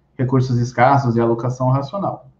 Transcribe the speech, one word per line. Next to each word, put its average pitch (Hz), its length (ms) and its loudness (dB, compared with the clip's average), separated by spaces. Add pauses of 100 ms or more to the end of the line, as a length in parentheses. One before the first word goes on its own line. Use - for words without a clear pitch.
(180)
recursos 127 400 0
escassos 123 580 2
e 117 40 2
alocação 120 500 -2
racional. 139 580 -4 (120)